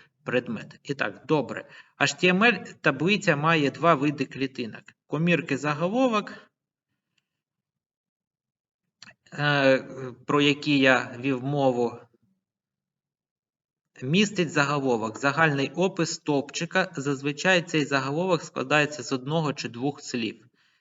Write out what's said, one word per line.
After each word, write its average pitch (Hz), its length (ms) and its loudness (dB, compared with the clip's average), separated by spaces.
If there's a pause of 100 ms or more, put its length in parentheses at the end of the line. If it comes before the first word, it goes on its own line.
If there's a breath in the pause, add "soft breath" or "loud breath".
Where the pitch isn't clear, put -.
(240 loud breath)
предмети. 117 600 -4
І 143 100 -6
так, 113 320 -6
добре. 101 400 -2 (340 loud breath)
H 139 240 0
T 180 100 6
M 185 60 2
L 220 420 2
таблиця 160 540 2
має 151 360 2
два 165 220 4
види 143 320 0
клітинок. 127 560 -8 (260)
Комірки 165 500 0
заголовок, 185 760 0 (3000)
е, 143 440 4 (480)
про 147 160 2
які 143 380 2
я 127 400 4
вів 127 240 -2
мову, 131 540 0 (2000)
містить 180 480 0
заголовок, 135 680 0
загальний 139 580 0
опис 175 380 -2
стовпчика. 170 840 -2
Зазвичай 147 680 0
цей 160 240 0
заголовок 143 580 0
складається 143 600 0
з - 80 -8
одного 139 420 -2
чи - 160 -10
двох 123 320 -6
слів. - 460 -6 (340)